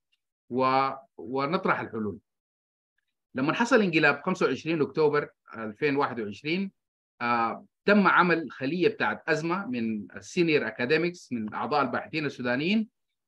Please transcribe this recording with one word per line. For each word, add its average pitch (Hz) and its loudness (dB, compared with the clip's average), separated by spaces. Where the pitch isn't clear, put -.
و، 131 2
ونطرح 139 -2
الحلول. 107 -6
لما 139 0
حصل 240 4
انقلاب 151 2
خمسة 185 0
وعشرين 151 -2
أكتوبر 147 0
ألفين 113 -4
واحد 123 -2
وعشرين، 151 -6
آه، 117 -2
تم 208 6
عمل 165 4
خلية 156 0
بتاعت 113 -2
أزمة 165 -2
من 113 -4
السينيور 147 0
academics، 156 -2
من 107 -6
أعضاء 143 0
الباحثين 131 -4
السودانيين، 147 -2